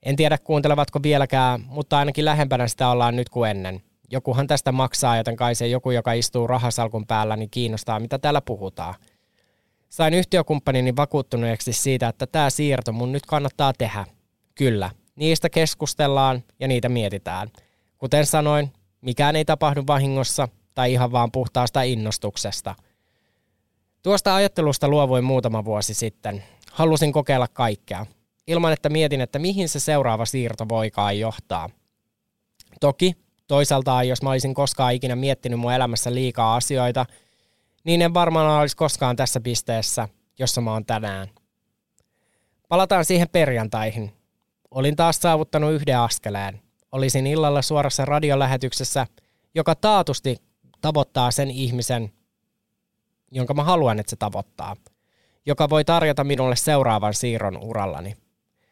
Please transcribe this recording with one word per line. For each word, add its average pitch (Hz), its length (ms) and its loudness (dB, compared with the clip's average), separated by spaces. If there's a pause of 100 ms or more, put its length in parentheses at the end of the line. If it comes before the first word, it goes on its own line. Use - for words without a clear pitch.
En 139 120 -2
tiedä, 151 220 2
kuuntelevatko 147 640 0
vieläkään, 135 640 2
mutta 143 300 -2
ainakin 147 280 0
lähempänä 139 420 2
sitä 123 220 0
ollaan 120 260 2
nyt 123 140 -2
kuin 117 220 0
ennen. 95 300 -6 (300)
Jokuhan 131 360 -2
tästä 139 240 0
maksaa, 127 460 2
joten 113 180 -2
kai 120 200 0
se 120 120 -2
joku, 123 240 -2
joka 120 220 0
istuu 120 340 -2
rahasalkun 117 600 -2
päällä, 107 280 0
niin 107 140 -6
kiinnostaa, 113 500 -4
mitä 117 200 -6
täällä 143 220 0
puhutaan. 95 540 -10 (920)
Sain 160 240 0
yhtiökumppanini 143 840 0
vakuuttuneeksi 123 800 -2
siitä, 127 340 0
että 123 200 -6
tää 147 220 2
siirto 135 420 -2
mun 120 200 -2
nyt 139 140 -4
kannattaa 143 480 0
tehdä. 107 320 -4 (500)
Kyllä, 107 340 0 (260)
niistä 156 340 0
keskustellaan 139 920 0 (160)
ja 131 80 -4
niitä 123 220 0
mietitään. 101 600 -4 (480)
Kuten 143 280 2
sanoin, 147 480 2 (280)
mikään 143 340 0
ei 156 100 2
tapahdu 147 420 0
vahingossa 135 600 0 (260)
tai 127 200 0
ihan 123 180 2
vaan 120 200 2
puhtaasta 127 500 -2
innostuksesta. 107 960 -4 (1300)
Tuosta 190 320 2
ajattelusta 165 520 2
luovuin 135 360 4
muutama 120 420 0
vuosi 107 280 -2
sitten. 104 500 -6 (280)
Halusin 160 400 2
kokeilla 135 360 2
kaikkea, 107 580 -4 (420)
ilman 165 260 2
että 147 160 -2
mietin, 147 320 2
että 127 180 -4
mihin 185 300 -2
se 147 100 -4
seuraava 127 460 0
siirto 113 440 -4
voikaan 104 500 0
johtaa. 95 500 -6 (1080)
Toki, 170 360 2 (320)
toisaalta, 135 560 2
jos 127 180 -2
mä 135 80 -2
olisin 131 240 -2
koskaan 131 400 0
ikinä 127 220 -2
miettinyt 127 440 -2
mun 120 140 0
elämässä 123 400 0
liikaa 123 420 0
asioita, 123 500 0 (800)
niin 170 160 2
en 170 120 2
varmaan 160 480 4
olisi 147 160 0
koskaan 139 380 0
tässä 127 260 -2
pisteessä, 113 680 -4 (300)
jossa 127 220 -2
mä 113 100 -2
oon 110 140 -4
tänään. 101 420 -6 (1400)
Palataan 185 360 2
siihen 175 260 2
perjantaihin. 110 840 0 (580)
Olin 139 240 0
taas 165 220 2
saavuttanut 156 540 2
yhden 143 280 0
askeleen. 101 600 -4 (300)
Olisin 135 360 0
illalla 147 340 2
suorassa 143 440 0
radiolähetyksessä, 135 1040 0 (480)
joka 160 200 0
taatusti 170 600 0 (440)
tavoittaa 139 500 0
sen 135 200 -2
ihmisen, 120 600 -4 (1200)
jonka 127 220 -2
mä 143 100 0
haluan, 147 360 2
että 107 100 -6
se - 60 -8
tavoittaa, - 600 -8 (720)
joka 147 240 0
voi 151 160 2
tarjota 156 380 2
minulle 131 320 0
seuraavan 120 580 2
siirron 107 440 -4
urallani. 98 580 -8 (560)